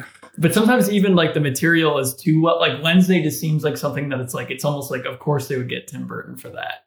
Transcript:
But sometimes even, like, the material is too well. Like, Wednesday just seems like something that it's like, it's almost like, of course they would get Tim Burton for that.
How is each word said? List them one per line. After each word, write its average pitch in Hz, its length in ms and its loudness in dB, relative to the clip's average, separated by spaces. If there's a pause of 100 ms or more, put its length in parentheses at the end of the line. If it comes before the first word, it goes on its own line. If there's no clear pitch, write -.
(360)
But 170 180 2
sometimes 220 380 4
even, 196 220 4
like, 165 200 4
the 156 60 0
material 151 580 2
is 127 160 -2
too 156 280 2
well. 165 180 2
Like, 143 220 0
Wednesday 180 400 4
just 151 180 -2
seems 156 240 -2
like 143 140 -2
something 139 320 -4
that 131 100 -4
it's 123 140 -8
like, 123 160 -8
it's 131 140 -8
almost 143 260 -4
like, 127 160 -6
of 127 140 -10
course 143 280 -2
they 139 80 -4
would 127 140 -6
get - 180 -8
Tim 127 180 -10
Burton - 300 -12
for - 140 -18
that. - 360 -12